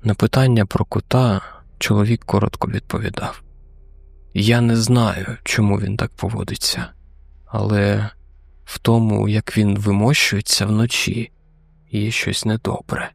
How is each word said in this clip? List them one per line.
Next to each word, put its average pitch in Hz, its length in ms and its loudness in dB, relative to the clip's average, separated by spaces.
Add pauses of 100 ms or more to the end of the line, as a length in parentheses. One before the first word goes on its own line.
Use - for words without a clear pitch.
На 107 120 0
питання 117 520 4
про - 180 0
кота 107 560 0 (380)
чоловік 107 460 0
коротко - 440 -2
відповідав: - 760 -6 (920)
«Я 113 260 4
не 117 160 2
знаю, 113 680 0
чому 101 380 0
він 101 160 -4
так 117 200 -4
поводиться, 104 720 -6 (600)
але 104 640 0 (540)
в - 140 -12
тому, 107 500 2
як 104 300 -2
він 101 200 2
вимощується 101 880 0
вночі, - 680 -2 (580)
є 104 200 -2
щось - 340 -4
недобре». - 720 -4